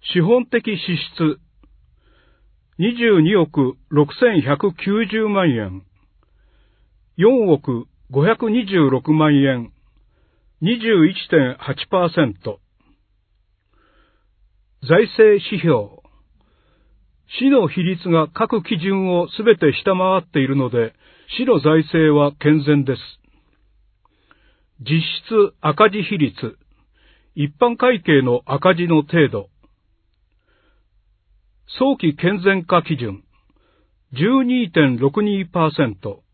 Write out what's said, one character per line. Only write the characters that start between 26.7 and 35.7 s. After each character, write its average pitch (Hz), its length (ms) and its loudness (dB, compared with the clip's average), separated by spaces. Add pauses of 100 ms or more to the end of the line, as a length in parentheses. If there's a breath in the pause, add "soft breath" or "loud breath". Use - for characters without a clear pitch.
一 147 200 -6
般 233 220 0
会 247 240 0
計 143 220 2
の 123 240 0
赤 143 260 0
字 175 140 -2
の 156 160 2
程 147 260 0
度。 101 200 -10 (2250)
早 269 200 0
期 151 180 0
健 180 280 -2
全 190 220 0
化 175 160 0
基 156 160 -6
準、 104 240 -10 (880)
十 220 320 0
二 240 280 -2
点 135 260 2
六 139 240 -2
二 202 240 -2
パ 165 220 -2
ー 147 80 -2